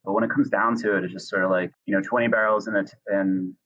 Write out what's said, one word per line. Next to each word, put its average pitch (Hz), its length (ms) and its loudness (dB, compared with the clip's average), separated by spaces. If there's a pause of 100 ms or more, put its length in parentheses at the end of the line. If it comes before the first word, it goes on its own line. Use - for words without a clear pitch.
But 98 120 -4
when 113 100 0
it - 60 -2
comes 139 180 0
down 113 280 2
to 107 200 0
it, 92 80 0
it's 90 80 -8
just 92 160 -14
sort 95 160 0
of 95 60 2
like, 90 220 0 (120)
you 101 100 -2
know, 95 80 2
twenty 117 260 0
barrels 107 380 2
in 107 80 -4
a 98 100 0
t-, - 80 -14 (200)
in, 95 420 0 (120)